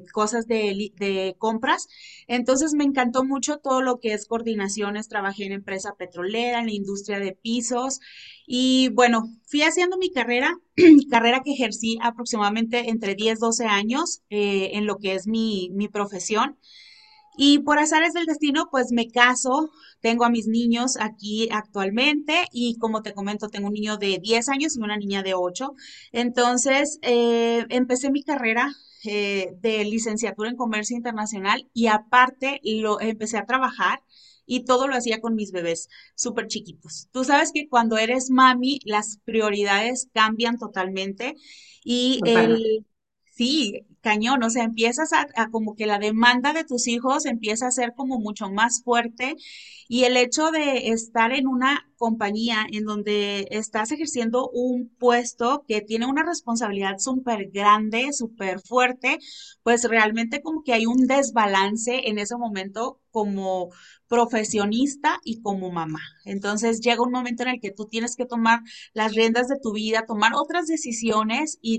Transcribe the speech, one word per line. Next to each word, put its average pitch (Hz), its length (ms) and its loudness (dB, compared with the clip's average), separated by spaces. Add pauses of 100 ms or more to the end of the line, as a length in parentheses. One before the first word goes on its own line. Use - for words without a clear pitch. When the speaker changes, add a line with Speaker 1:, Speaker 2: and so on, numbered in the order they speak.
(120)
Speaker 1:
cosas 233 360 -2
de 214 260 0
li-, 202 220 -6
de 190 420 -2
compras. 226 480 -2 (400)
Entonces 262 480 0
me 294 80 2
encantó 262 400 2
mucho 269 360 -2
todo 262 240 0
lo 247 180 -2
que 214 140 -4
es 208 120 -8
coordinaciones. 214 800 -4
Trabajé 202 380 -6
en 196 80 -6
empresa 196 440 -8
petrolera, 208 640 -4
en 233 80 -4
la 214 60 -4
industria 202 480 -6
de 190 120 -4
pisos. 240 680 -4 (440)
Y 262 440 2
bueno, 226 400 4 (180)
fui 294 160 0
haciendo 359 340 2
mi 370 140 0
carrera, 254 480 -2 (180)
<clears throat> 311 340 10
carrera 233 340 4
que 285 80 -2
ejercí 226 500 -2
aproximadamente 233 880 0
entre 214 240 -2
diez, 220 240 0
doce 226 280 0
años, 220 640 0
eh, 202 440 0
en 208 140 -2
lo 202 120 -2
que 190 160 -2
es 190 140 -6
mi, 214 440 -2
mi 202 140 -2
profesión. 202 720 -4 (760)
Y 285 260 6
por 294 180 2
azares 320 340 2
del 339 140 -2
destino, 302 440 0
pues 247 220 0
me 233 160 2
caso, 254 640 2 (300)
tengo 233 240 2
a 240 60 4
mis 226 180 0
niños 233 520 0
aquí 214 500 -4
actualmente 262 1000 0
y 240 260 -2
como 220 240 -2
te 208 120 -10
comento, 208 340 -6
tengo 202 200 -6
un 208 60 -4
niño 214 220 -4
de 196 260 -2
diez 226 280 0
años 285 260 0
y 233 40 -4
una 208 180 -2
niña 196 240 -2
de 190 120 -2
ocho. 180 400 -4 (380)
Entonces, 247 880 2
eh, 233 680 2
empecé 254 400 0
mi 285 120 0
carrera, 254 480 0 (340)
eh, 202 560 -2
de 220 240 0
licenciatura 214 680 -4
en 247 60 -8
comercio 226 400 -2
internacional 220 760 -2
y 226 140 0
aparte 254 800 2
lo, 214 360 -2
empecé 220 380 -4
a 208 80 -4
trabajar 247 560 0 (420)
y 247 200 -4
todo 254 220 4
lo 269 80 0
hacía 233 260 -2
con 233 140 -2
mis 202 180 -4
bebés 170 360 -4 (260)
súper 226 340 -4
chiquitos. - 640 -14
Tú 254 120 -2
sabes 294 280 4
que 294 160 -4
cuando 226 280 2
eres 254 340 0
mami, 254 540 4
las 214 400 -4
prioridades 214 880 0
cambian 220 460 2
totalmente 196 760 -6 (480)
y 247 380 0
Speaker 2:
Totalmente. 226 480 4
Speaker 1:
el... 220 180 -2 (460)
Sí, 247 540 -2 (160)
cañón, 226 400 2
o 226 80 0
sea, 240 140 0
empiezas 226 480 0
a, 294 140 2 (100)
a 226 140 0
como 220 240 -4
que 214 120 -4
la 208 120 0
demanda 240 540 4
de 320 120 -2
tus 247 240 -4
hijos 262 360 0
empieza 226 440 -2
a - 20 -2
ser 240 240 -2
como 262 240 -4
mucho 208 320 -6
más 214 320 0
fuerte 240 540 -2 (520)
y 247 160 2
el 247 120 4
hecho 247 340 2
de 285 380 0
estar 226 440 0
en 269 140 0
una 262 500 0
compañía 220 760 -2
en 214 120 -6
donde 208 680 -2
estás 220 420 -4
ejerciendo 254 580 -2
un 247 380 -2 (100)
puesto 240 680 2
que 214 140 -2
tiene 220 240 -4
una 285 180 0
responsabilidad 214 760 -4
súper 240 520 -4
grande, 214 600 2
súper 208 480 -6
fuerte, 254 580 0 (440)
pues 233 220 2
realmente 226 580 0
como 311 220 -6
que 254 80 -2
hay 226 140 2
un 247 200 4
desbalance 226 1040 0
en 208 100 -2
ese 208 180 -6
momento 214 640 -8 (120)
como 190 580 -2 (420)
profesionista 233 1120 0
y 226 160 -8
como 190 300 -4
mamá. 156 320 -6 (240)
Entonces 208 560 -2
llega 233 180 2
un 247 120 0
momento 247 320 -4
en 254 40 -4
el 254 140 -4
que 196 80 -8
tú 208 160 -12
tienes 226 280 -6
que 247 120 -6
tomar 233 340 2 (320)
las 214 220 -2
riendas 226 340 4
de 277 100 -2
tu 233 140 -6
vida, 220 320 -2
tomar 220 300 2
otras 320 320 -2
decisiones 226 960 -2
y 226 160 -2